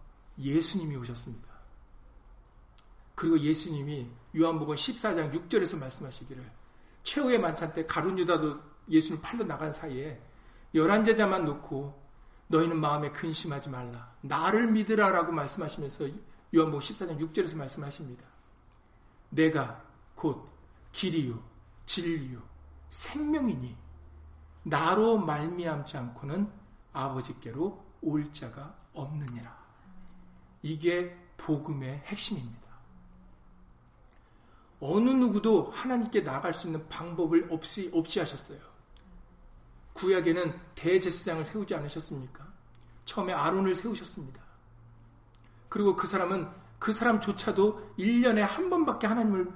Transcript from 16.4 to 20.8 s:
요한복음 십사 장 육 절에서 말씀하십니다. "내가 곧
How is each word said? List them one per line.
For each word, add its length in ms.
요한복음 240
십사 280
장 120
육 140
절에서 240
말씀하십니다. 680
"내가 520
곧 320